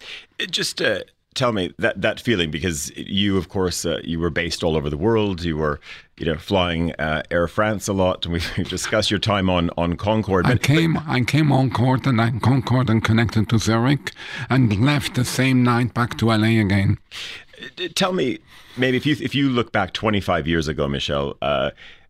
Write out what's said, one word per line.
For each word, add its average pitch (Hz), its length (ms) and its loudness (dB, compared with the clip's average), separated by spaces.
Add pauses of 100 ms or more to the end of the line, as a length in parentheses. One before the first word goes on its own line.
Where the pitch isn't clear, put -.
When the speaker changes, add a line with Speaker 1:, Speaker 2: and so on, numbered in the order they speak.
(380)
Speaker 1:
It 196 140 -8
just, 180 300 -4
uh, 113 200 0 (320)
tell 123 180 2
me 95 260 0
that, 95 240 -2
that 110 180 0
feeling, 90 320 0
because 78 460 -4
you, 98 400 0
of 90 120 -2
course, 92 360 -2
uh, 82 180 -2
you 82 160 -4
were 85 120 0
based 85 320 -4
all 80 120 2
over 73 140 -2
the 73 80 -4
world. 101 460 0
You 80 140 -2
were, 76 220 -2 (380)
you - 80 -8
know, 78 120 0
flying, 85 560 0
uh, 78 360 -2
Air 85 180 2
France 107 400 -2
a 104 60 -2
lot, 92 320 0
and 85 80 -4
we 85 300 -4
<laughs> - 0 -
discussed 98 480 -2
your 98 80 0
time 98 300 0
on, 87 280 2
on 85 180 0
Concorde. 101 520 0
Speaker 2:
I 131 60 4
Speaker 1:
But, - 100 0
Speaker 2:
came, 160 300 4
Speaker 1:
but - 140 -2
Speaker 2:
I 127 140 0
came 143 300 2
on 131 180 2
Concorde 127 380 2
and 117 120 2
I, 117 120 2 (100)
Concorde 127 480 2
and 110 140 2
connected 110 460 2
to 110 100 4
Zurich 120 540 2 (360)
and 117 340 4
left 147 300 0
the 123 120 0
same 131 380 2
night 120 300 0
back 120 240 -4
to 113 140 2
L 107 120 2
A 113 160 4
again. 98 380 2 (640)
Speaker 1:
Uh, 175 320 -8
tell 185 200 0
me, 143 260 -2 (360)
maybe 127 220 2
if 120 80 -2
you, 147 160 2
if 123 140 -4
you 139 140 2
look 120 220 0
back 98 220 0
twenty-five 92 540 0
years 82 200 2
ago, 73 200 -2
Michelle, 69 540 -4
uh, 71 280 0 (400)